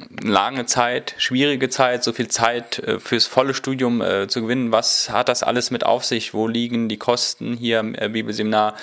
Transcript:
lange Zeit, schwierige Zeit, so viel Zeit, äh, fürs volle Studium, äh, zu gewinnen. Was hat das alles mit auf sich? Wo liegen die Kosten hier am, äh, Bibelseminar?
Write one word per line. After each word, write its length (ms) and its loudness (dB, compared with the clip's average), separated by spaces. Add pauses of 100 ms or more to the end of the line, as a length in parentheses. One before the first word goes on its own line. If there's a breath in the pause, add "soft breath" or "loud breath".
(220)
lange 440 2
Zeit, 500 0
schwierige 540 0
Zeit, 340 2
so 80 0
viel 160 -4
Zeit, 520 0
äh, 200 -2
fürs 260 0
volle 280 2
Studium, 480 0
äh, 260 0
zu 140 -2
gewinnen. 280 0
Was 380 2
hat 220 2
das 120 0
alles 280 0
mit 160 0
auf 180 2
sich? 300 -4
Wo 120 2
liegen 440 0
die 80 -4
Kosten 580 -2
hier 240 0
am, 140 -4
äh, 160 -4
Bibelseminar? 720 0